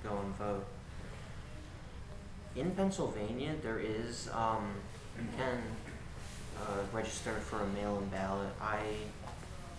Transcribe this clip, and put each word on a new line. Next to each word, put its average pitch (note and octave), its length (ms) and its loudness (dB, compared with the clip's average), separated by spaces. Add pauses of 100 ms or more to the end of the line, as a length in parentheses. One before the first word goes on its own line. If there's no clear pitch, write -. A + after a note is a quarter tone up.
to G#2+ 80 -2
go G#2 80 2
and G2 180 0
vote. G2+ 300 2 (1900)
In E3+ 160 2
Pennsylvania, C#3+ 880 4
there A2+ 180 2
is, A2+ 540 0
um, A2 420 4 (420)
you A#2 100 0 (100)
can, B2 240 2 (960)
uh, G2+ 260 2 (100)
register A2 400 0
for G#2+ 260 0
a G2+ 80 4
mail-in G2+ 400 2
ballot. G2 420 2 (120)
I G#2 180 2 (1000)